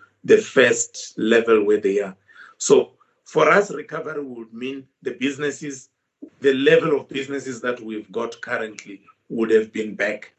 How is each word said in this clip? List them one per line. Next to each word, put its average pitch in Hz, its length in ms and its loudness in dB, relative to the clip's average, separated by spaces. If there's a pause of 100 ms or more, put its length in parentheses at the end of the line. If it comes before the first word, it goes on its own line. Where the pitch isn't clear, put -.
(240)
the 110 140 6
first - 760 0
level 110 480 4
where 104 160 2
they 98 200 0
are. 95 160 -6 (420)
So - 360 2 (300)
for 156 280 0
us, 196 180 4
recovery 151 540 -10
would 113 280 -14
mean 131 360 -12 (160)
the 120 80 -4
businesses, 139 760 -8 (500)
the 135 160 2
level 151 440 4
of - 80 -10
businesses 135 540 -10
that 123 200 -4
we've 107 300 -12
got 117 300 -8
currently 107 600 -10 (280)
would 113 220 -2
have 110 200 2
been 107 220 -8
back. 104 460 -6